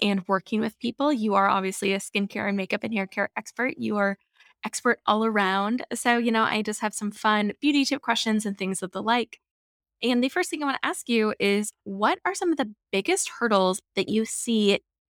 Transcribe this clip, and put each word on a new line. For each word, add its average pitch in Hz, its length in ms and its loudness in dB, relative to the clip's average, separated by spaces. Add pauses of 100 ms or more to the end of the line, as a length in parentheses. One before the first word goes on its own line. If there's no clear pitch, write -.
and 196 240 0
working 196 340 0
with 226 180 -4
people. 277 340 -2
You 214 220 0
are 196 140 4
obviously 196 440 0
a 196 60 0
skincare 202 500 -4
and 202 80 0
makeup 196 280 -2
and 220 80 -6
hair 196 140 -2
care 202 300 -4
expert. - 420 -4
You 220 180 -2
are 202 220 0 (460)
expert - 420 0
all 214 180 2
around. 202 600 0 (100)
So, 240 240 2
you 233 140 0
know, 220 120 2
I 214 180 0
just 208 180 -6
have 214 140 -4
some 208 160 -6
fun 208 500 0
beauty 285 240 2
tip 262 180 -2
questions 220 440 0
and 196 120 -4
things 190 240 -4
of 185 100 -6
the 196 100 -6
like. 226 380 -2 (640)
And 240 200 2
the 262 60 2
first 359 220 -2
thing 294 120 -6
I 285 40 -2
wanna 269 160 -2
ask - 260 -4
you 220 300 2
is, 202 340 0 (120)
what 208 400 0
are 381 100 -2
some 370 160 0
of 302 80 0
the 214 160 -4 (160)
biggest 254 380 0 (100)
hurdles 190 420 2 (140)
that 196 140 0
you 220 160 0
see 214 560 2 (300)